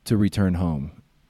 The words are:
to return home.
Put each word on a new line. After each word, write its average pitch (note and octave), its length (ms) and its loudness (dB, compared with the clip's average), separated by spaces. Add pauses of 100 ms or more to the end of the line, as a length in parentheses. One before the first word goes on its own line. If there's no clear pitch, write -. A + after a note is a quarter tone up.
to A#2 120 0
return G2+ 380 2
home. D#2+ 480 -4 (280)